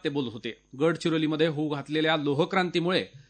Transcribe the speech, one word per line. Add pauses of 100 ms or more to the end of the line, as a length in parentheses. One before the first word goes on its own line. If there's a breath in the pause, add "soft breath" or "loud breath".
ते
बोलत
होते. (220)
गडचिरोलीमध्ये
होऊ
घातलेल्या
लोहक्रांतीमुळे (240 loud breath)